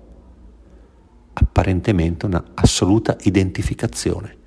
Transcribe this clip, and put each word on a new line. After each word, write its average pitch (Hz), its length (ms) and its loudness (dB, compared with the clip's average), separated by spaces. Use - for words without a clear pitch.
Apparentemente 90 960 0
una 87 280 -4
assoluta - 680 2
identificazione 95 1120 -2